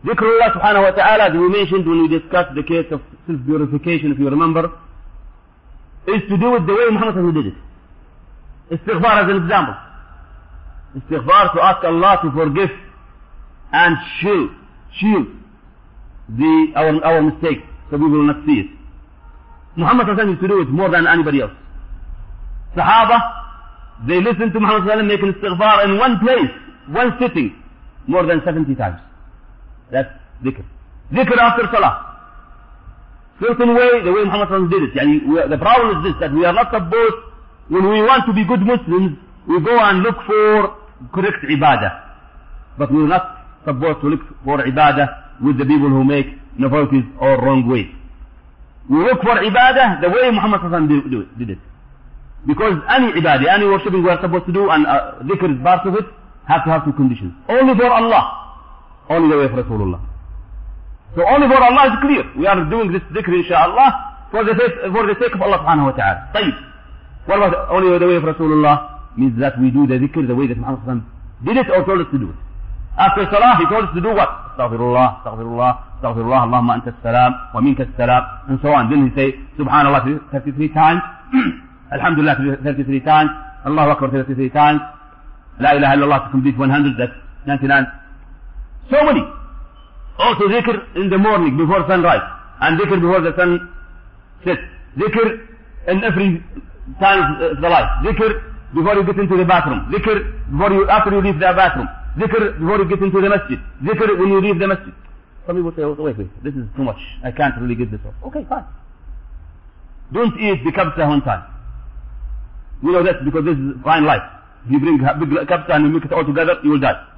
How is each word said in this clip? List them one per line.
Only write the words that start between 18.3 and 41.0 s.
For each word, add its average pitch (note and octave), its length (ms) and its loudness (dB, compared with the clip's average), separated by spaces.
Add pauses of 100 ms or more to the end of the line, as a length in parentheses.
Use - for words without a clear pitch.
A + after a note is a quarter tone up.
see C#3 140 2
it. F#2 100 -8 (1040)
Muhammad G3+ 300 2
sallallahu G#3 140 -2
alaihi A3 40 0
wasallam G3+ 60 0
used F3+ 120 -4
to F#3+ 60 -2
do G3 140 2
it C3+ 60 -4
more E3+ 220 0
than E3 180 2
anybody D3+ 340 2
else. G2+ 100 -6 (1200)
Sahaba, A3 420 4 (880)
they F3 140 2
listened G#3 320 0
to A3 80 -2
Muhammad G#3 240 2
sallallahu G#3+ 180 0
alaihi G3+ 80 0
wasallam G3+ 220 0
making - 0 - (100)
istighfar G3+ 420 2
in G3 140 0
one A#3 220 2
place, A#3 320 2 (340)
one A3 340 -2
sitting, E3 420 -2 (440)
more F3 180 2
than E3 200 2
seventy D#3 320 -2
times. G2 240 -6 (880)
That's C3+ 180 -2 (360)
dhikr. C3 200 -6 (480)
Dhikr B3 260 0
after A#3 340 2
salah. - 320 0 (1400)
Certain A#3 340 2
way, A#3+ 280 4
the F3+ 100 0
way G#3 120 2
Muhammad G3+ 240 -2
sallallahu F#3+ 180 0
alaihi - 20 -2
wasallam - 20 0
did F#3 120 2
it. B2 160 -4
Yani, D3 300 2
we D#3 100 2
are, C#3+ 100 0
the C#3+ 100 -2
problem A3 400 2
is F3 120 -2
this, D3+ 100 -6
that D#3+ 120 -4
we D#3+ 120 2
are F3 80 4
not A#3 220 0
supposed, A3 440 0 (500)
when F#3 200 2
we G#3+ 140 2
want B3+ 240 4
to A#3 60 0
be G3+ 120 2
good F#3+ 160 0
Muslims, F#3 560 0 (300)
we E3+ 160 0
go A#3 160 2
and G3+ 240 4
look A3+ 140 0 (100)
for G#3+ 480 2 (400)